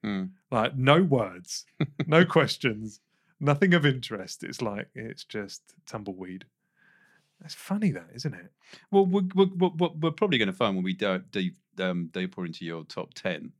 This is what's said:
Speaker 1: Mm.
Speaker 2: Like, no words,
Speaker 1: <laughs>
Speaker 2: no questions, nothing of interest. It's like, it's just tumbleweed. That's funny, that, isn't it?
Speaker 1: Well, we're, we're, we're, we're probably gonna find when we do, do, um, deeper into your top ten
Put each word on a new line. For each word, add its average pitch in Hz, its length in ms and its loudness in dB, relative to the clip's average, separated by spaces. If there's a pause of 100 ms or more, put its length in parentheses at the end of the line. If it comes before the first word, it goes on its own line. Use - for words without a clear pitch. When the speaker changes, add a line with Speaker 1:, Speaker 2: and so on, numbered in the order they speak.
Speaker 1:
Mm. 98 260 -4 (200)
Speaker 2:
Like, 117 260 0
no 139 260 6
words, 107 640 -2 (140)
Speaker 1:
<laughs> - 280 -4
Speaker 2:
no 160 180 6
questions, 110 760 0 (380)
nothing 147 340 4
of 160 140 6
interest. 117 560 -2
It's - 180 -10
like, 104 340 -4
it's 113 300 -12
just - 500 -12 (120)
tumbleweed. 95 600 -12 (920)
That's 156 140 -16
funny, 202 380 -2
that, 92 220 -10
isn't 135 200 -6
it? 90 160 -20 (400)
Speaker 1:
Well, 196 160 6
we're, 190 160 2 (100)
we're, 190 140 6 (220)
we're, 160 220 0
we're 160 200 0
probably 160 280 0
gonna 101 140 0
find 101 220 0
when 92 100 -2
we 92 100 -2
do, 95 260 0 (100)
do, 92 200 -2 (280)
um, 90 340 -2
deeper 92 320 -6
into 82 200 -10
your 82 180 -8
top - 320 -12
ten - 460 -8